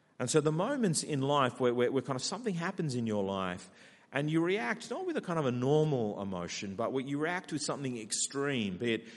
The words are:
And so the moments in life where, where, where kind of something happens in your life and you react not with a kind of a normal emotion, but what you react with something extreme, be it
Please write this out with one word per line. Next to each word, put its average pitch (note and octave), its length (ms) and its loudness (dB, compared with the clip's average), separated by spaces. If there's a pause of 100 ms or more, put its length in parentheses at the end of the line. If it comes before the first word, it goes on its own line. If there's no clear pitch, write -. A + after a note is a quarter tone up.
(180)
And B2+ 100 -4
so D#3 140 6
the D3+ 100 4
moments G3+ 500 2
in C#3 200 -2
life C3+ 380 4
where, B2 120 4
where, B2 180 4
where B2+ 120 0
kind C3 140 -2
of B2+ 60 -4
something G#3 320 -4
happens E3+ 400 -2
in A#2+ 120 0
your G#2 180 0
life F#2+ 460 -2 (420)
and D3 180 0
you D#3+ 120 4
react G#3 480 -2
not F4 160 -4
with D#4+ 100 -2
a A3+ 60 -2
kind E3+ 160 -2
of D3 80 2
a B2 60 2
normal C3 680 2
emotion, F#2+ 540 -4
but A2 180 0
what C#3 140 -2
you C#3 100 -4
react F3 360 -4
with D3 100 -2
something C3 360 -4
extreme, A2+ 760 -2
be A#2 180 2
it G#2+ 100 -4 (120)